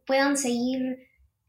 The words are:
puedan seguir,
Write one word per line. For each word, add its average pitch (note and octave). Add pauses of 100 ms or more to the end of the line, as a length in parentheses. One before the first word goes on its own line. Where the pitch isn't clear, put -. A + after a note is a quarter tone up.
puedan C#4
seguir, B3+ (420)